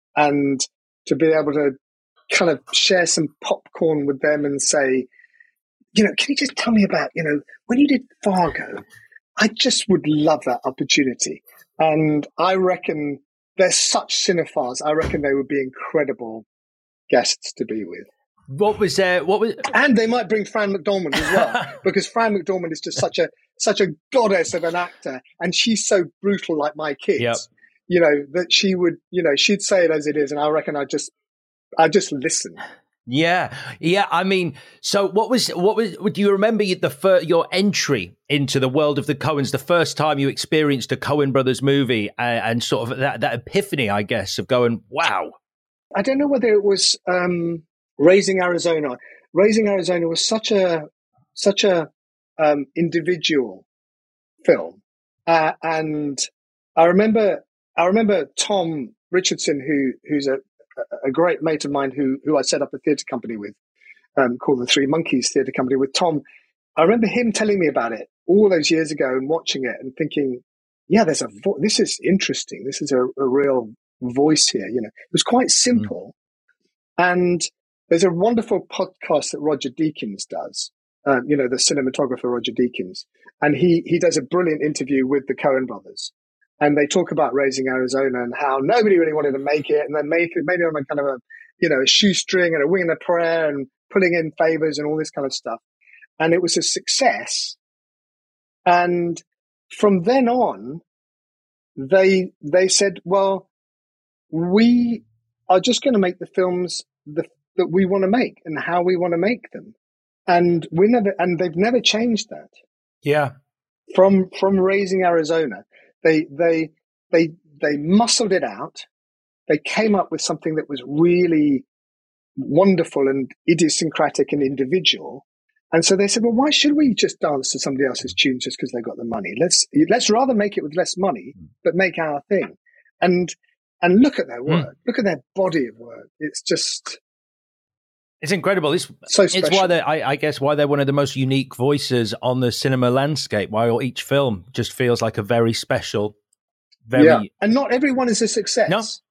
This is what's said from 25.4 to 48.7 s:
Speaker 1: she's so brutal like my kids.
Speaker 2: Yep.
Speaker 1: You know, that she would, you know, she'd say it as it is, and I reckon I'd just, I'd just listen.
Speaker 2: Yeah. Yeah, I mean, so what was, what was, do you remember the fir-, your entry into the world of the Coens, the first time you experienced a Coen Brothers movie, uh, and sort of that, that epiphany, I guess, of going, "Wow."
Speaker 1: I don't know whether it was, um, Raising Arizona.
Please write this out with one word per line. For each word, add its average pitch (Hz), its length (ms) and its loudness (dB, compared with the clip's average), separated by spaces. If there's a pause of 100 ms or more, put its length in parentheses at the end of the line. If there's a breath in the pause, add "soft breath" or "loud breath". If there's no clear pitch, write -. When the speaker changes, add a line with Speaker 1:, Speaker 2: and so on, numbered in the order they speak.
Speaker 1:
she's - 320 0
so 190 160 2 (180)
brutal 190 380 -2
like 151 160 -4
my 151 180 -6
kids. 139 280 -2
Speaker 2:
Yep. 117 140 0 (520 soft breath)
Speaker 1:
You 175 140 2
know, 147 320 4
that 170 200 -2
she 190 220 2
would, 175 220 0 (120)
you 180 140 -2
know, 147 120 2
she'd 202 280 0
say 185 220 2
it 160 60 4
as 156 140 -2
it 147 100 -2
is, 143 160 -2
and 147 80 -6
I 151 100 0
reckon 151 260 -2
I'd 139 160 -6
just, - 200 -6 (680)
I'd 160 120 4
just 190 200 0
listen. 135 440 -6 (500 loud breath)
Speaker 2:
Yeah. 160 480 -2 (280 loud breath)
Yeah, 180 300 2
I 170 120 0
mean, 185 320 -2 (240 loud breath)
so 202 300 0
what 208 200 0
was, 247 200 0
what 185 260 0
was, 208 220 -2
do 190 240 -2
you 202 100 4
remember 214 320 2
the 180 260 -2
fir-, 190 300 2
your 165 320 2
entry 147 640 0 (140)
into 139 320 0
the 131 80 0
world 147 280 0
of 139 100 -4
the 143 80 -2
Coens, 139 360 -2
the 135 60 -2
first 170 400 0
time 151 220 0
you 139 100 0
experienced 143 640 0
a - 20 -2
Coen 139 380 0
Brothers 127 280 0
movie, 127 500 2
uh, - 100 -8
and 117 420 -2
sort 117 280 -2
of 123 80 -8
that, 131 200 -2
that 123 160 -2
epiphany, 143 540 -4
I 104 140 0
guess, 98 360 -6
of 101 80 -6
going, 120 420 0
"Wow." 120 420 -2 (600)
Speaker 1:
I 196 80 0
don't 269 160 0
know 285 120 0
whether 254 180 0
it 208 160 4
was, 196 340 2 (120)
um, 175 540 -2 (360)
Raising 185 420 6
Arizona. 165 560 -2 (360 loud breath)